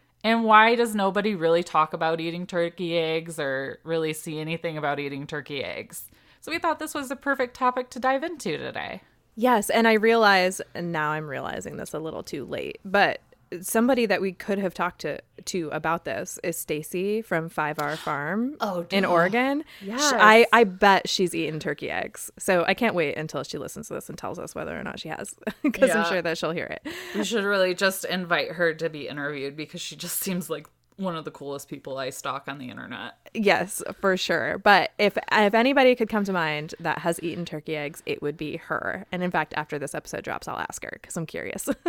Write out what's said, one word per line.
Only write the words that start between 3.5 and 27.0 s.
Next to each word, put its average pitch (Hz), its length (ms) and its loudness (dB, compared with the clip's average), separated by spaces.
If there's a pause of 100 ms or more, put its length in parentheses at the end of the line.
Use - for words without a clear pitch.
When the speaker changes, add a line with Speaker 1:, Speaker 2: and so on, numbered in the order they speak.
Speaker 1:
really 160 280 -2
see 156 280 -8
anything 160 360 -6
about 143 220 -2
eating 143 280 -8
turkey 143 360 -6
eggs? - 480 -6 (300)
So - 100 -12
we 320 80 -2
thought 320 220 0
this 311 140 -8
was 277 160 -6
the 277 60 -4
perfect 262 380 -2
topic 254 360 0
to 247 100 -12
dive 262 240 2
into 294 320 -4
today. 131 460 -8 (340)
Speaker 2:
Yes, 226 340 4
and 226 160 6
I 226 60 8
realize, 208 680 6 (140)
and 175 160 -6
now 151 200 -2
I'm 156 180 -4
realizing - 480 -6
this - 180 -10
a 151 60 -6
little 160 240 -8
too 143 220 -8
late, 101 380 -8
but 190 360 2 (400)
somebody 233 460 4
that 196 140 0
we 190 120 0
could 196 260 -4
have 190 160 -2
talked 175 280 -4
to, 151 180 -6 (240)
to 165 260 -4
about 160 340 -2
this 131 380 -6
is 165 160 -4
Stacy 185 640 -4
from 165 260 -2
Five 151 300 -4
R 147 180 -4
Farm 170 640 -2
Speaker 1:
Oh, 180 300 -2
Speaker 2:
in 196 140 2
Speaker 1:
duh. 180 60 2
Speaker 2:
Oregon. 233 520 2 (180)
Sh- 196 60 -16
Speaker 1:
Yes. 269 300 2
Speaker 2:
I, 220 360 10
I 233 120 10
bet 190 440 4
she's 180 240 0
eaten 156 280 -4
turkey 147 280 -6
eggs. - 400 -8 (120)
So 180 260 2
I 196 80 2
can't 214 220 0
wait 151 200 0
until 151 280 -6
she - 120 -10
listens - 300 -10
to - 80 -10
this - 140 -10
and - 100 -14
tells - 220 -10
us - 160 -12
whether 80 200 -8
or - 60 -8
not - 160 -10
she - 120 -12
has, - 220 -10 (180)
<laughs> - 120 -10 (100)
'cause 220 180 4
Speaker 1:
Yeah. 165 120 4
Speaker 2:
I'm 170 100 0
sure 180 100 0
that 165 160 -2
she'll 156 120 -2
hear 165 160 -4
it. - 260 -10 (220)